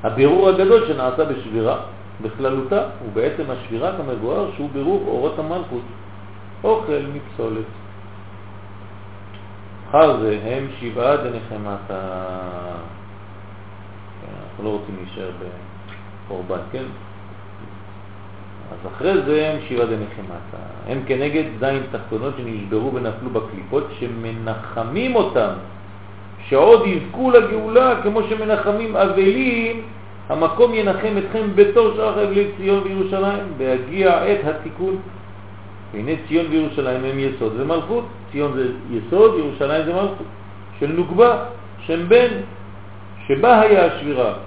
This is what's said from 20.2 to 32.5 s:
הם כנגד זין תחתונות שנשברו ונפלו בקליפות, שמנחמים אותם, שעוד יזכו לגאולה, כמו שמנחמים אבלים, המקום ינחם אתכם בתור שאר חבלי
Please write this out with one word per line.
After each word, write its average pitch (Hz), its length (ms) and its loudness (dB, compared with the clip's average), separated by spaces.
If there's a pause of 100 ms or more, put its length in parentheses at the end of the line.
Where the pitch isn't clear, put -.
הם 131 180 -2
כנגד 143 380 0 (160)
זין 135 320 0
תחתונות 117 460 -4
שנשברו 113 560 -2
ונפלו 120 360 -4
בקליפות, 110 580 -2 (120)
שמנחמים 113 1160 -4
אותם, 110 380 2 (960)
שעוד 196 380 10
יזכו 240 440 0
לגאולה, 220 720 6
כמו 208 200 2
שמנחמים 214 720 0
אבלים, 226 840 4 (480)
המקום 226 440 4
ינחם 208 440 2
אתכם 208 380 -2
בתור 208 400 8
שאר 208 300 2
חבלי 202 220 2 (100)